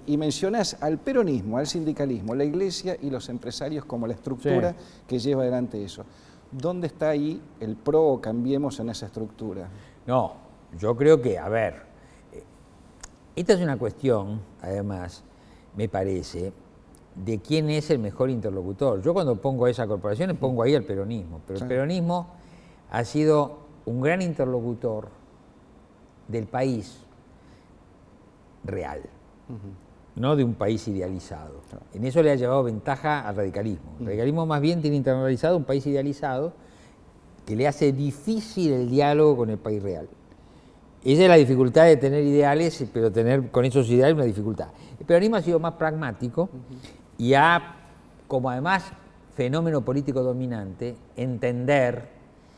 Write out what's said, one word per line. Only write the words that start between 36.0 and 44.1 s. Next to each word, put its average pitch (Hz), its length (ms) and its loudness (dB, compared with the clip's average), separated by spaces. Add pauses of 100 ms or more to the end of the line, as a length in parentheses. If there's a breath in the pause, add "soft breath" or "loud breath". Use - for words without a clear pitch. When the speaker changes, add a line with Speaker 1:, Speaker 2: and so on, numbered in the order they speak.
Speaker 2:
que 107 100 -6
le 131 120 2
hace 143 240 2
difícil 165 800 -2
el 123 180 0
diálogo 147 480 6
con 113 120 0
el 107 80 -4
país 107 240 -4
real. 85 260 -6 (960 loud breath)
Esa 147 180 6
es 185 60 10
la 170 80 10
dificultad 131 480 8
de 160 120 10
tener 139 280 2
ideales, 143 680 4
pero 113 200 2
tener 120 400 2
con 123 120 4
esos 127 240 2
ideales 131 280 6